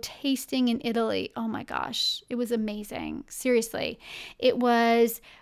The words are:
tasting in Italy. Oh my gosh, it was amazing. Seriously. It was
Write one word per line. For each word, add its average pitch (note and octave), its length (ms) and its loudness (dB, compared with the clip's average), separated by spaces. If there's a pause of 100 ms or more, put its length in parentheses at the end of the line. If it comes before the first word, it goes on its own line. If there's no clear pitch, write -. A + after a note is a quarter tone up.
tasting C4 640 0
in A#3 160 0
Italy. A3 500 0
Oh A3+ 140 -4
my G#3+ 160 -6
gosh, - 640 -2
it B3+ 60 -4
was A#3+ 180 -2
amazing. G#3+ 760 -4
Seriously. - 680 0 (400)
It - 200 4
was A#3 640 4 (200)